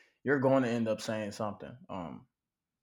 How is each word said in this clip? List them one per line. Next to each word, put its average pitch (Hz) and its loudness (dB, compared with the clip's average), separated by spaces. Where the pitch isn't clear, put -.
you're 139 4
going 131 6
to 120 0
end 117 0
up 107 0
saying 107 -4
something. 101 -6
Um, 80 -10